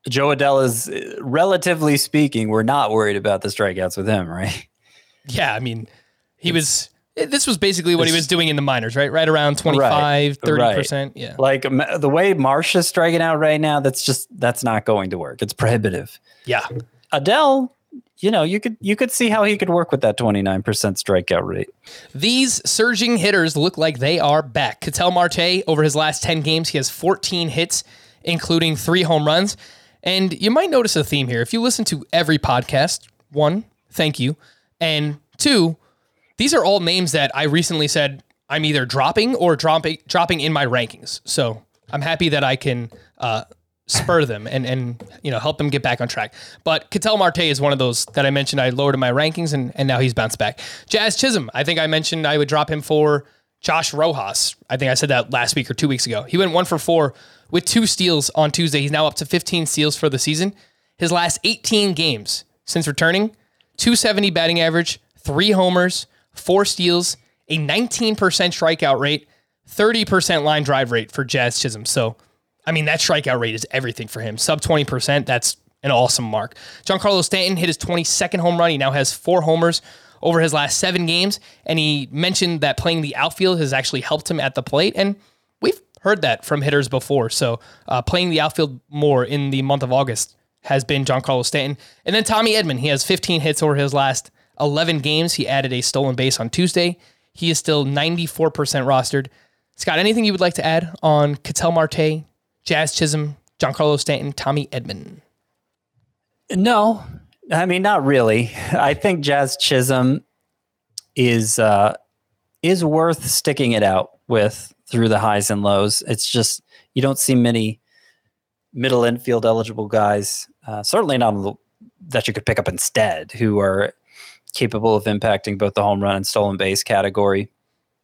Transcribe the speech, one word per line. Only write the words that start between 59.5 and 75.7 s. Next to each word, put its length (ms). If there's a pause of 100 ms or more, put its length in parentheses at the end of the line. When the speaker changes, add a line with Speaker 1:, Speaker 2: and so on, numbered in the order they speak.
Speaker 2:
steals 280
for 140
the 80
season. 380 (420)
His 140
last 320
eighteen 500
games 500 (220)
since 220
returning, 480 (420)
two 180
seventy 360
batting 280
average, 400 (200)
three 320
homers, 560 (260)
four 320
steals, 520 (320)
a 100
nineteen 560
percent 400
strikeout 440
rate, 280 (400)
thirty 380
percent 380
line 200
drive 280
rate 200
for 120
Jazz 360
Chisholm. 260
So, 320 (500)
I 40
mean, 140
that 140
strikeout 400
rate 160
is 140
everything 380
for 140
him. 160
Sub 220
twenty 240
percent, 440
that's 300 (260)